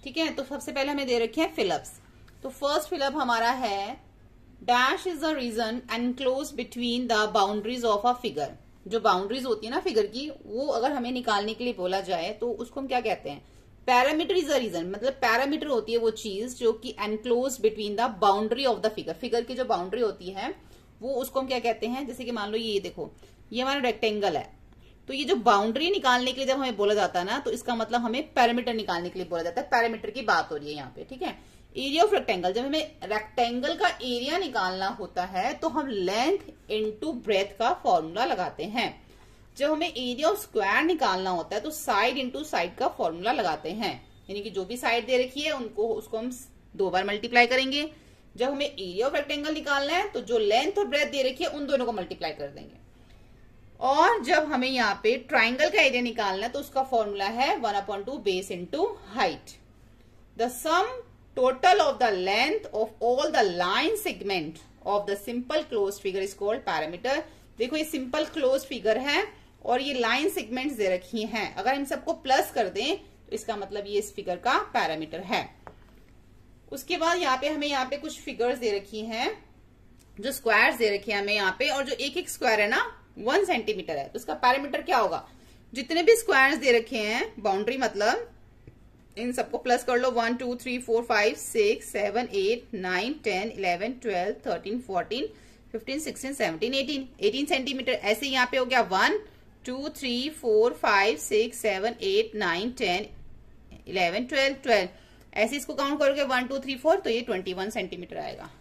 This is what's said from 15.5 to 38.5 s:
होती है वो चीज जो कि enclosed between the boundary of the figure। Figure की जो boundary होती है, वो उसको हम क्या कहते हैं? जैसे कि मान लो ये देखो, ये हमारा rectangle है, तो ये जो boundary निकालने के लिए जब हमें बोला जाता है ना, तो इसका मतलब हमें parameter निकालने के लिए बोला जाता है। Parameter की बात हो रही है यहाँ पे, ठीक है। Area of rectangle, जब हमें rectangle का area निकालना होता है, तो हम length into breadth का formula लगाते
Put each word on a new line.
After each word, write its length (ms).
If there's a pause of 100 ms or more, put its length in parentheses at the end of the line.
होती 260
है 60
वो 120
चीज 480
जो 140
कि 320
enclosed 520
between 400
the 120 (160)
boundary 420
of 160
the 80
figure। 220
Figure 320
की 100
जो 100
boundary 360
होती 300
है, 240 (480)
वो 120
उसको 260
हम 60
क्या 120
कहते 280
हैं? 200
जैसे 180
कि 60
मान 200
लो 60
ये 240
देखो, 360 (360)
ये 100
हमारा 180
rectangle 560
है, 160 (560)
तो 60
ये 100
जो 120
boundary 540
निकालने 420
के 40
लिए 100
जब 120
हमें 180
बोला 180
जाता 260
है 60
ना, 120
तो 120
इसका 240
मतलब 260
हमें 320
parameter 420
निकालने 360
के 80
लिए 100
बोला 140
जाता 180
है। 60
Parameter 440
की 120
बात 280
हो 60
रही 120
है 60
यहाँ 220
पे, 80
ठीक 180
है। 160 (380)
Area 280
of 60
rectangle, 420
जब 120
हमें 280 (120)
rectangle 680
का 140
area 500
निकालना 500
होता 360
है, 300
तो 140
हम 380
length 680
into 400
breadth 460
का 260
formula 400
लगाते 400